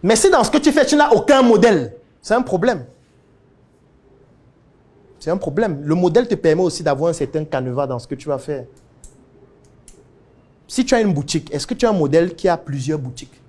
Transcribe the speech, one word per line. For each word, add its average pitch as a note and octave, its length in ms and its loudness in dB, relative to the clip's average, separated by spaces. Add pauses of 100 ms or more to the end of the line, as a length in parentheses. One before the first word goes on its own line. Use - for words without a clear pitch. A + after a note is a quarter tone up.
Mais G#3 120 4
si F#4+ 140 4
dans D4 140 4
ce - 80 -2
que D4+ 80 2
tu D4+ 120 2
fais, C#4+ 140 2
tu D4+ 100 0
n'as D4 140 4
aucun C4+ 320 4
modèle, G#3+ 540 4 (260)
c'est - 140 -2
un B3 80 0
problème. F#3 420 -2 (2250)
C'est D#3 120 -4
un F#3 60 0
problème. E3+ 460 -4
Le D3 120 0
modèle F3+ 320 0
te - 80 -2
permet D#3+ 260 0
aussi F3 220 -4
d'avoir D3+ 260 0
un E3 40 -2
certain D3+ 300 -4
canevas C3 440 -4
dans C3 100 -6
ce A#2 100 -12
que - 60 -8
tu C3+ 140 -14
vas C#3+ 100 -4
faire. C3 280 -10 (2000)
Si B3+ 180 -2
tu C4 80 2
as A#3 80 4
une G#3 100 2
boutique, D3 400 -4
est-ce C#3+ 140 -6
que - 80 -8
tu A#3 140 0
as - 20 4
un G#3+ 40 2
modèle E3 420 2
qui - 120 -2
a E3+ 80 2
plusieurs D3 440 -6
boutiques - 500 -14